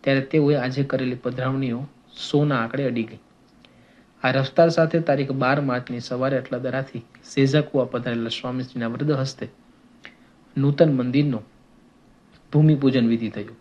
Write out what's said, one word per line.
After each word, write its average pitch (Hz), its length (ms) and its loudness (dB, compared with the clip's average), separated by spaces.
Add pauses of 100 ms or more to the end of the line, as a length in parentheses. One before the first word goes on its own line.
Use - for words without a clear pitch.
ત્યારે 135 200 2
તેઓએ 147 340 2
આજે 127 280 -2
કરેલી 131 320 -2
પધરામણીઓ 127 720 -4 (440)
સોના 147 240 2
આંકડે 117 280 -2
અડી 120 200 -2
ગઈ. 113 160 -10 (1040)
આ 127 80 2
રફતાર 135 380 4
સાથે 160 300 2
તારીખ 139 320 0
બાર 135 300 0
માર્ચની 123 380 -4
સવારે 127 380 -2
અટલાદરાથી 127 680 -6 (280)
સેજાકુવા 139 520 2
પધારેલા 120 440 -4
સ્વામીશ્રીના 127 580 -6
વરદ 143 240 -2
હસ્તે 135 380 -4 (1080)
નૂતન 143 360 4
મંદિરનો 123 500 0 (1080)
ભૂમિપૂજન 135 540 4
વિધિ 113 220 0
થયો. 104 320 -12